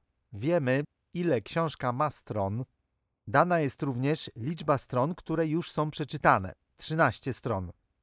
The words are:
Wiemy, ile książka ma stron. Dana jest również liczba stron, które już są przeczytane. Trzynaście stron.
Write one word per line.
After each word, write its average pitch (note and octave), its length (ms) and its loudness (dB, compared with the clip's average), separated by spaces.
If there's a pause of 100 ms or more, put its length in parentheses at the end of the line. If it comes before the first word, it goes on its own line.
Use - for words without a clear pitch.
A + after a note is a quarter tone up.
(320)
Wiemy, C3+ 520 2 (300)
ile E3 260 2
książka C#3+ 520 -2
ma C#3 180 0
stron. G#2 540 -4 (600)
Dana E3 340 4
jest C#3 220 -2
również C#3 540 -2
liczba D3 420 0
stron, C3+ 360 -2
które E3 320 -2
już D#3+ 240 -2
są D#3 200 -2
przeczytane. C#3 600 2 (240)
Trzynaście D3 580 0
stron. F#2+ 380 -4 (300)